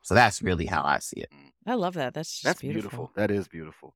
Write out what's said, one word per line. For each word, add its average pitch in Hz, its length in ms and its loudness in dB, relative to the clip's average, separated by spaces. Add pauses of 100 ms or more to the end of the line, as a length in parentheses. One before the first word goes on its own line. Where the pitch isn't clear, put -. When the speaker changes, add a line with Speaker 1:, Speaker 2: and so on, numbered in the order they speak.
Speaker 1:
So - 100 0
that's 113 260 8
really 87 240 0
how 80 180 0
I 71 180 2
see - 200 -10
it. - 100 -10 (360)
Speaker 2:
I 233 80 -2
love 185 200 0
that. 135 200 -4
That's 156 180 -8
just - 120 -10
Speaker 3:
That's 165 180 2
Speaker 2:
beautiful. 110 180 -4 (100)
Speaker 3:
beautiful. - 240 -10
That 101 160 0
is 101 180 0
beautiful. 78 480 -14